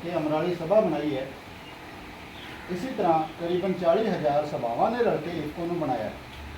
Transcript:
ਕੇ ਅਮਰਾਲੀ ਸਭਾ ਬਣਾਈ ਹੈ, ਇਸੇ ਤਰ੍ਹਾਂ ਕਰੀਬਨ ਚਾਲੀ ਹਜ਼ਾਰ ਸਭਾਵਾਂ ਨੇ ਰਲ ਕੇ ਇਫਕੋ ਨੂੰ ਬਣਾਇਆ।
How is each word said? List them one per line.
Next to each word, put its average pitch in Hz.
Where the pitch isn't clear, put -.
ਕੇ 170
ਅਮਰਾਲੀ 156
ਸਭਾ 165
ਬਣਾਈ 147
ਹੈ, 131
ਇਸੇ 185
ਤਰ੍ਹਾਂ 165
ਕਰੀਬਨ 180
ਚਾਲੀ 180
ਹਜ਼ਾਰ 147
ਸਭਾਵਾਂ 127
ਨੇ 240
ਰਲ 180
ਕੇ 156
ਇਫਕੋ 165
ਨੂੰ 175
ਬਣਾਇਆ। 117